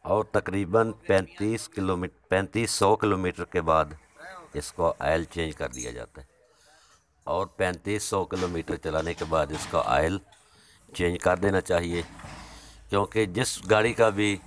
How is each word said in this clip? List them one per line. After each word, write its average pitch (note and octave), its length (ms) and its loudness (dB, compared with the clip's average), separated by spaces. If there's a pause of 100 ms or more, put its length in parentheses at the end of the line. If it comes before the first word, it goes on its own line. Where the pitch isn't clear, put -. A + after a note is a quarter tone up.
और G#2 280 0
तकरीबन G2+ 580 2 (160)
पैंतीस G2+ 600 0
किलोमीटर, F#2 460 -2 (160)
पैंतीस G2 440 0
सौ G2+ 220 6
किलोमीटर F#2 500 0
के F2 160 -2
बाद D#2+ 340 2 (600)
इसको - 360 -2
ऑयल D#2+ 360 -2
चेंज D#2+ 280 -6
कर C#2+ 140 -6
दिया A#1+ 220 -10
जाता A#1 300 -14
है। C2+ 60 -20 (1000)
और F2+ 300 -2
पैंतीस F#2+ 520 -2
सौ G2 160 0
किलोमीटर F2 520 -4
चलाने D#2+ 360 -2
के E2 140 -6
बाद D#2 240 0
इसका D#2 300 -4
ऑयल D#2 380 2 (680)
चेंज F2 300 -2
कर F2+ 200 2
देना G2 220 2
चाहिए, E2+ 440 -2 (840)
क्योंकि G2+ 380 0
जिस A2 400 -2
गाड़ी A2 260 4
का A2 180 6
भी G2+ 220 2 (140)